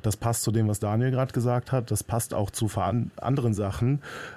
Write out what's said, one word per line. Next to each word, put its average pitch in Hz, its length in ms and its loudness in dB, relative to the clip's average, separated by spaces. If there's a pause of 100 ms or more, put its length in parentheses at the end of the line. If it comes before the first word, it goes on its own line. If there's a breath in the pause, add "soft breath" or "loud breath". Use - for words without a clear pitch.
Das 107 160 0
passt 117 240 0
zu 113 100 0
dem, 110 180 4
was 104 100 0
Daniel 113 320 2
gerade 127 220 0
gesagt 123 380 0
hat. 123 200 0
Das 107 120 0
passt - 300 -4
auch 104 160 0
zu - 180 -2
veran-, 101 500 0
anderen 120 360 0
Sachen. 104 480 0 (360 loud breath)